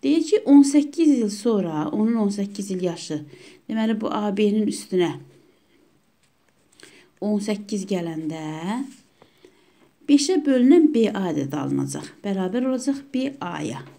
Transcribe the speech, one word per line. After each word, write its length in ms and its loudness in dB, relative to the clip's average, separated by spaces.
Deyir 240 2
ki, 160 2
on 180 10
səkkiz 540 4
il 160 0
sonra, 560 -2
onun 260 0
on 20 2
səkkiz 460 -6
il 100 -4
yaşı, 380 -6
deməli, 320 -2
bu 120 -6
A 240 -4
B-nin 320 2
üstünə 460 -2
on 160 0
səkkiz 480 -6
gələndə 540 -6
beşə 360 4
bölünən 480 6
B 160 4
A 220 -2
ədədi 260 -4
alınacaq. 540 -4
Bərabər 440 -2
olacaq 320 -4
B 160 -2
A-ya. 400 -8